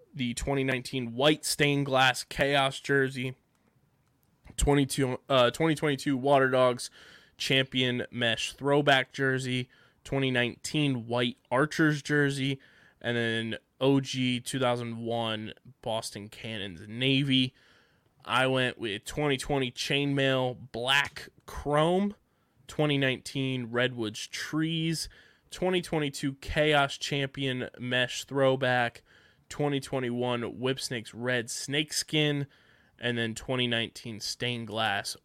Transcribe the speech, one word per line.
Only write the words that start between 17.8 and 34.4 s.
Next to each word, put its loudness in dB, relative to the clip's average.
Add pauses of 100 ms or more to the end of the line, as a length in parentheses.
I 2
went 0
with -6
twenty -2
twenty -2
Chainmail 0 (160)
Black 0 (180)
Chrome, 0 (520)
twenty 2
nineteen -2
Redwoods -2
Trees, -2 (420)
twenty 0
twenty-two -2
Chaos 2
Champion -4 (100)
Mesh -2
Throwback, 2 (460)
twenty 0
twenty-one -2
Whipsnakes -4
Red -2
Snakeskin, -2 (500)
and -2
then -2
twenty -2
nineteen -4
Stained -6